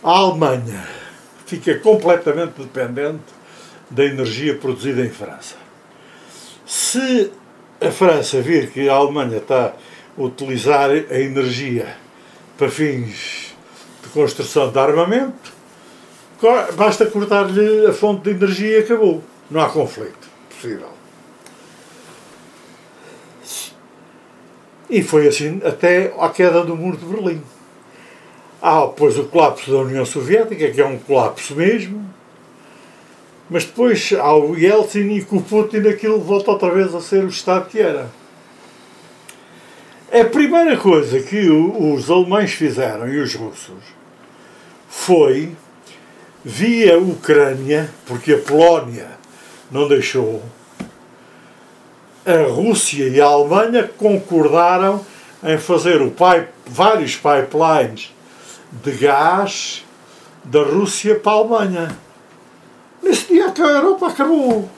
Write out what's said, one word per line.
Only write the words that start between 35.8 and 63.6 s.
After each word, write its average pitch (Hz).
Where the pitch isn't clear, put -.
aquilo 214
volta 196
outra 190
vez 185
a 170
ser 190
o 185
Estado 185
que 220
era. 143
A 233
primeira 294
coisa 139
que 196
o, 160
os 123
alemães 180
fizeram 123
e 135
os 139
russos 98
foi, 156
via 180
Ucrânia, 147
porque 123
a 143
Polónia 147
não 139
deixou, 123
a 160
Rússia 143
e 131
a 147
Alemanha 180
concordaram 185
em 160
fazer 165
o 123
pipe-, 175
vários 165
pipelines 147
de 127
gás 160
da 139
Rússia 196
para 208
a -
Alemanha. 202
Nesse 370
dia 370
que 311